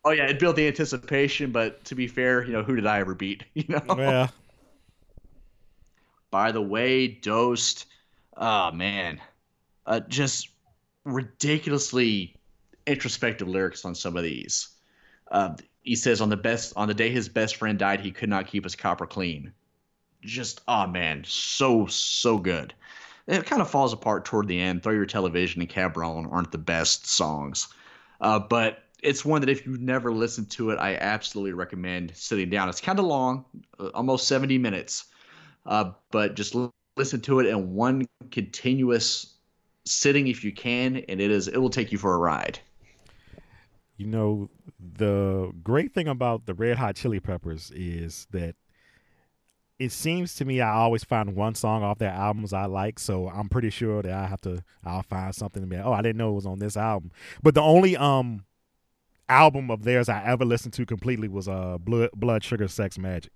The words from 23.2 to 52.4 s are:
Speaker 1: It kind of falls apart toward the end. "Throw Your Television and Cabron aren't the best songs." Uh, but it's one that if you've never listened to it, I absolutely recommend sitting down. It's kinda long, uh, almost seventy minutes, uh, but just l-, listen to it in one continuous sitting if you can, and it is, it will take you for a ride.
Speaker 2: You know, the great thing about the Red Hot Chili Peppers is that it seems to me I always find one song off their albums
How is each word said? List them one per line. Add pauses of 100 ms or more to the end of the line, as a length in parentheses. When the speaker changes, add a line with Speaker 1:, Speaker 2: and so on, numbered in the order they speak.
Speaker 1:
It
kind
of
falls
apart
toward
the
end.
"Throw
Your
Television
and
Cabron
aren't
the
best
songs." (520)
Uh,
but (180)
it's
one
that
if
you've
never
listened
to
it,
I
absolutely
recommend
sitting
down.
It's
kinda
long, (340)
uh,
almost
seventy
minutes, (600)
uh, (200)
but
just
l-, (240)
listen
to
it
in
one (240)
continuous (500)
sitting
if
you
can, (120)
and
it
is,
it
will
take
you
for
a
ride. (1400)
Speaker 2:
You
know, (300)
the (100)
great
thing
about
the
Red
Hot
Chili
Peppers
is
that (1200)
it
seems
to
me
I
always
find
one
song
off
their
albums